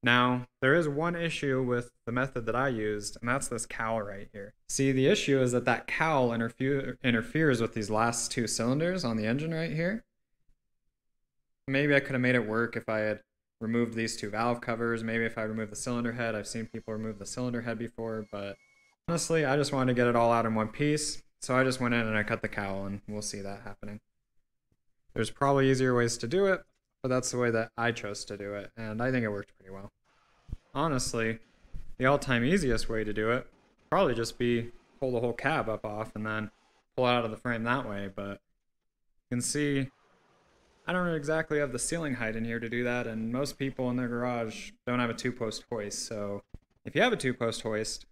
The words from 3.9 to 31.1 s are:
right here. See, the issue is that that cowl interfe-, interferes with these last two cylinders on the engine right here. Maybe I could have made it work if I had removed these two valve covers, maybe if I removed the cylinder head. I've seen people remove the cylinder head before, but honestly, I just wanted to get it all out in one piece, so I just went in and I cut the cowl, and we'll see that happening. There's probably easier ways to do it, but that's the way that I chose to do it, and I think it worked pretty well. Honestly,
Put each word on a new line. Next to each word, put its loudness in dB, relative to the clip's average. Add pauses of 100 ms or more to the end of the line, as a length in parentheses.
right -10
here. -14 (140)
See, 2
the 6
issue 4
is 4
that 0
that 2
cowl 2
interfe-, -2
interferes 4
with 0
these -2
last 2
two 0
cylinders 0
on 0
the 0
engine 0
right -4
here. -2 (1600)
Maybe 4
I 8
could -6
have 2
made 4
it 2
work 0
if -6
I 0
had 0 (380)
removed 0
these -2
two -6
valve 0
covers, -2
maybe 0
if -2
I -4
removed -4
the -12
cylinder -2
head. -2
I've -6
seen -6
people -8
remove -6
the -12
cylinder -4
head -4
before, -6
but -8 (520)
honestly, 2
I 4
just 2
wanted 2
to 2
get 6
it 4
all 6
out 4
in 2
one 2
piece, -2 (160)
so 0
I 6
just 0
went 2
in 2
and 0
I 4
cut 0
the -4
cowl, -4
and -6
we'll -6
see -8
that -8
happening. -12 (1120)
There's -2
probably 4
easier 4
ways 2
to -4
do 2
it, 2 (400)
but -2
that's 0
the -2
way 4
that 0
I 0
chose -6
to -10
do -8
it, -10
and -6
I 2
think 2
it 0
worked -6
pretty -20
well. -14 (840)
Honestly, 0 (580)